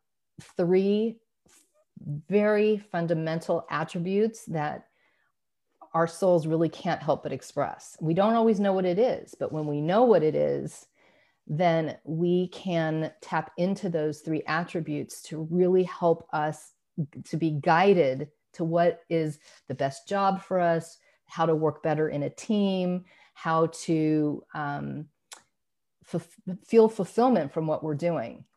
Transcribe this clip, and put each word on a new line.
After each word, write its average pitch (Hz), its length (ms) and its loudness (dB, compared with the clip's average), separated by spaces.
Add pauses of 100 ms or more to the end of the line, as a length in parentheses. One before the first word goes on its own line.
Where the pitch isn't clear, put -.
(580)
three 196 640 2 (1080)
very 208 500 2
fundamental 165 920 -2
attributes 190 760 -2
that 147 420 -6 (1080)
our 165 140 2
souls 170 400 2
really 160 220 2
can't - 320 -6
help 143 220 -2
but 147 80 -6
express. - 680 -8
We 160 140 0
don't 208 180 4
always 226 260 4
know 196 140 2
what 185 120 0
it 180 120 0
is, - 380 0
but - 160 -6
when 151 160 -4
we 147 120 -2
know 180 240 2
what 196 200 6
it 156 120 2
is, 147 520 -2 (600)
then 160 560 0
we 175 440 0
can 160 640 -4 (100)
tap 160 360 -6
into 190 320 -2
those 151 320 -2
three 156 260 -4
attributes 156 760 -6
to 156 280 -10
really 185 320 4
help 170 500 0
us 151 400 -4 (500)
to - 140 -6
be 160 140 0
guided 160 800 4 (240)
to 175 100 -6
what 170 460 2
is 160 300 -2 (280)
the 131 60 -8
best 135 340 -6
job 196 340 0
for 185 180 -2
us, 165 380 0 (280)
how 165 200 -4
to 160 100 2
work 156 260 -2
better 156 280 0
in 143 140 -4
a - 60 -4
team, 185 760 -2 (280)
how 160 340 0
to, 156 760 0 (100)
um, 143 520 -8 (1000)
fulf-, - 220 -8 (380)
feel 220 240 6
fulfillment 220 600 0
from 160 140 -4
what 156 180 -2
we're 156 120 -4
doing. 151 480 -4 (140)